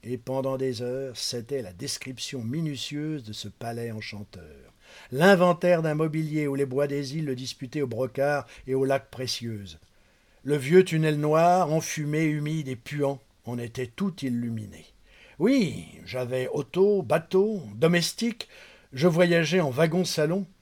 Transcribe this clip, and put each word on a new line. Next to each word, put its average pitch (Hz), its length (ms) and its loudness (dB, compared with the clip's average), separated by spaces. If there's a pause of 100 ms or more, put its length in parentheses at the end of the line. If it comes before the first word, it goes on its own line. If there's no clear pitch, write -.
Et 120 140 -6
pendant 131 400 -4
des 131 240 -2
heures, 127 340 -6
c'était 123 460 -6
la 90 120 -12
description 131 680 -10
minutieuse 147 840 -6
de 107 100 -12
ce - 140 -10
palais 117 440 -8
enchanteur. 104 800 -14 (380)
L'inventaire 175 720 6
d'un 156 100 0
mobilier 151 540 0
où 139 80 -2
les 139 100 2
bois 135 220 0
des 143 300 -4
îles 160 80 -4
le 135 100 -4
disputaient 131 480 -6
aux 131 40 -2
brocarts 131 600 -2 (180)
et 127 80 -4
aux 135 100 2
lacs 135 280 0
précieuses. 110 680 -8 (680)
Le 143 140 0
vieux 160 260 6
tunnel 156 360 2
noir, 160 520 4
enfumé, 156 520 -2
humide 151 440 -2
et 131 80 -6
puant, 139 460 -4 (240)
en 120 140 -6
était 117 260 -6
tout 165 400 -6
illuminé. 117 600 -4 (500)
Oui, 160 480 2 (180)
j'avais 127 440 -4
auto, 190 560 2
bateau, 190 580 2 (140)
domestique, 170 720 0 (460)
je 135 140 2
voyageais 170 520 4
en 156 100 2
wagon-salon 165 760 2 (140)